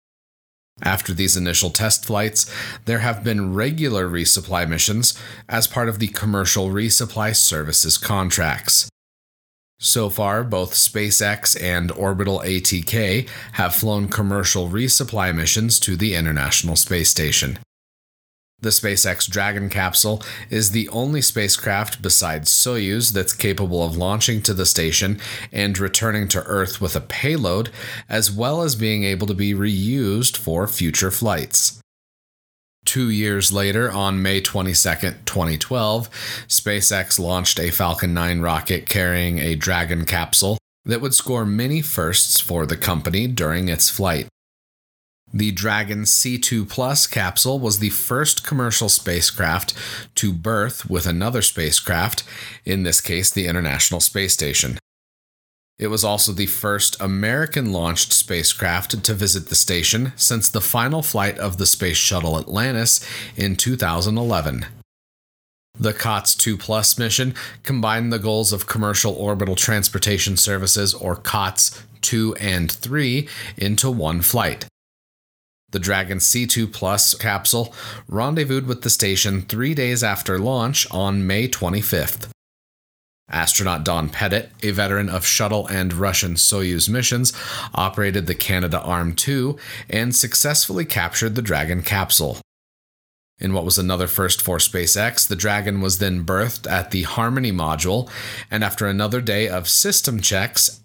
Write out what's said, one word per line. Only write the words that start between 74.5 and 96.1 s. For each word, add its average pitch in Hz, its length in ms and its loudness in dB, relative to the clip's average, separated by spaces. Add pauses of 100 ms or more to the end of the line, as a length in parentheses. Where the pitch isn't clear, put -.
The 98 60 -2
Dragon 95 420 0
C 123 260 2
two 113 200 0
plus 101 460 0
capsule 113 600 0 (340)
rendezvoused 135 580 0
with 123 140 -4
the 123 80 -2
station 98 540 2
three 127 320 -2
days 123 280 0
after 98 360 0
launch 123 520 0
on 98 360 0
May 107 220 2
twenty-fifth. 95 840 -2 (960)
Astronaut 82 540 0
Don 82 260 0
Pettit, 101 420 -2 (120)
a 107 80 0
veteran 98 380 0
of 87 180 -2
shuttle 104 400 2
and 92 260 -2
Russian 90 420 0
Soyuz 90 540 2
missions, 123 440 0 (420)
operated 95 540 0
the 87 80 0
Canadarm 87 800 0
two 139 420 -2 (320)
and 120 240 0
successfully 143 720 2
captured 104 500 0
the 120 80 -2
Dragon 87 400 0
capsule. 85 560 0 (1040)
In 95 120 0
what 90 120 0
was 87 140 2
another 90 280 0
first 90 340 0
for 87 180 0
SpaceX, 95 680 2
the 104 80 -2
Dragon 101 460 0
was 95 180 0
then 92 240 0